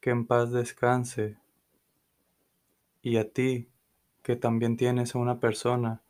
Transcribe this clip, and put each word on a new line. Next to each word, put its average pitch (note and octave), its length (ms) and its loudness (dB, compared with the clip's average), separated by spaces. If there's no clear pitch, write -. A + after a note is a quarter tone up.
Que C3 100 0
en A#2+ 160 0
paz A#2+ 240 2
descanse. B2 880 -2
Y A#2 140 2
a G#2+ 160 0
ti, B2+ 380 -2
que A#2+ 140 0
también A#2 400 0
tienes B2 380 0
a B2+ 40 -2
una A#2+ 220 -2
persona A#2 680 -2